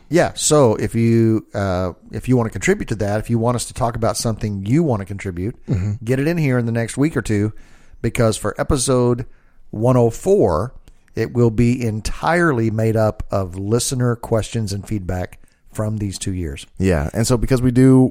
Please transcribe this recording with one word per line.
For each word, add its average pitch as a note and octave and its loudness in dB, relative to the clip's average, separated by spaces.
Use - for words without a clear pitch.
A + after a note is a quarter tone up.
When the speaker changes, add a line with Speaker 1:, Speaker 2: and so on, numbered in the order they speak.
Speaker 1:
Yeah. C#3+ 2
So C#3+ 4
if G#2+ -4
you, A2+ 2
uh, F#2 -2
if - -8
you B2+ 4
wanna A2 0
contribute G#2 -2
to A#2 -4
that, G2+ -2
if A2 -10
you A#2 0
want A#2 0
us A#2 -6
to - -16
talk A#2 -4
about G#2+ 0
something G#2 -4
you C3 2
wanna A#2 0
contribute, F#2+ -8
Speaker 2:
Mm-hmm. G#2 -2
Speaker 1:
get B2+ 0
it C#3+ 0
in F3 0
here C3+ 2
in A#2 0
the A#2 -2
next A#2 -4
week D3 0
or A#2+ -2
two, G#2+ 0
because A2+ 0
for - -6
episode B2 2
one B2 2
oh A#2 6
four, A#2 2
it - -4
will A#2 4
be A#2+ 2
entirely A#2+ 0
made A2 0
up G#2+ 0
of F#2+ -4
listener A#2+ -2
questions A2 -4
and G2 -8
feedback F2+ -6
from G#2+ -4
these G#2 -6
two G2 -6
years. F2+ -6
Speaker 2:
Yeah. F2 2
And A2+ 0
so B2+ 0
because A2+ 0
we B2+ 2
do, C3 6